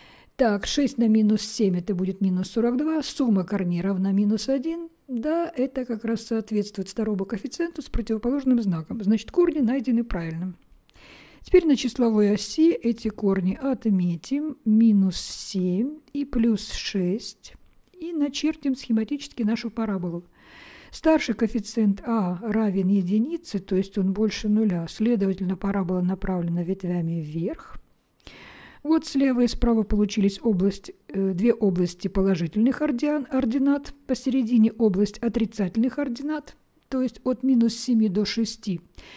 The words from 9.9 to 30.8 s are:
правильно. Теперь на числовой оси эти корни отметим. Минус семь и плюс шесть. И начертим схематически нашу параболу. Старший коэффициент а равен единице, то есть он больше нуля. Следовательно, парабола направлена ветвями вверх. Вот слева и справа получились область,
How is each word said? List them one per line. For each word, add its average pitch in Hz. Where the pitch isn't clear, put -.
правильно. 170
Теперь 349
на 285
числовой 220
оси 311
эти 233
корни 190
отметим. 226
Минус 214
семь 196
и 285
плюс 233
шесть. -
И 349
начертим 285
схематически 233
нашу 226
параболу. 180
Старший -
коэффициент 208
а 190
равен 208
единице, 208
то -
есть 196
он 190
больше 208
нуля. 196
Следовательно, 190
парабола 185
направлена 180
ветвями 170
вверх. 160
Вот 311
слева 269
и 240
справа 233
получились 202
область, 196